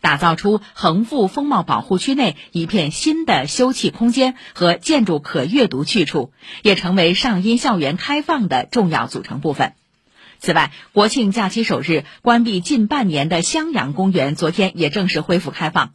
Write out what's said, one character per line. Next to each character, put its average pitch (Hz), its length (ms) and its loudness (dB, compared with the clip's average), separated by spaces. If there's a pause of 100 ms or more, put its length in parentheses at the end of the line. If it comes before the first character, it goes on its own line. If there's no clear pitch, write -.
打 147 160 2
造 165 200 2
出 202 240 0 (140)
横 185 300 0
幅 233 220 0
风 285 200 -4
貌 226 180 0
保 117 160 0
护 190 180 -2
区 269 160 -2
内 240 220 0 (160)
一 165 140 -4
片 156 260 -2
新 311 320 -2
的 143 240 0
休 254 240 0
憩 202 180 -2
空 233 220 0
间 254 240 2 (180)
和 175 200 2
建 285 300 2
筑 175 140 0
可 143 260 -4
阅 220 220 2
读 135 160 -2
去 170 220 0
处， 143 260 -4 (320)
也 202 140 4
成 180 180 -2
为 175 200 4
上 185 280 0
音 226 160 2
校 233 220 0
园 147 160 -2
开 294 260 -4
放 285 240 -2
的 131 180 0
重 202 260 0
要 123 180 -2
组 - 140 -8
成 123 180 -10
部 147 140 -2
分。 139 180 -2 (680)
此 - 140 -4
外， 156 180 2 (220)
国 208 160 4
庆 214 240 2
假 202 160 0
期 226 160 -2
首 156 160 -2
日 151 240 -2 (180)
关 240 220 4
闭 208 160 -2
近 226 260 2
半 262 220 0
年 151 200 0
的 170 140 0
襄 320 300 -2
阳 147 200 -2
公 190 200 0
园 147 240 0
昨 165 160 -2
天 190 240 0
也 156 120 0
正 185 200 -2
式 170 120 -2
恢 180 200 0
复 147 100 -8
开 156 200 -6
放。 147 240 0